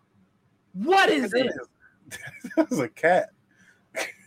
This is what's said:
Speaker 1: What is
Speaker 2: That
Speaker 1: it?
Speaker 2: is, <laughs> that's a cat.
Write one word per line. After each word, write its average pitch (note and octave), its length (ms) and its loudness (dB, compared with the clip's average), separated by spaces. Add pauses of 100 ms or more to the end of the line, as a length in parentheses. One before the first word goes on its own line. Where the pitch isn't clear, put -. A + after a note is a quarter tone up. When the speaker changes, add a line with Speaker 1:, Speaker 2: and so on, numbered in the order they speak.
(720)
Speaker 1:
What E4+ 380 2
is B3+ 220 0
Speaker 2:
That B3 140 0
Speaker 1:
it? G3+ 60 -4 (580)
Speaker 2:
is, - 80 -16 (300)
<laughs> - 80 -6
that's D4+ 220 0
a B2 100 -2
cat. E3+ 400 2 (1000)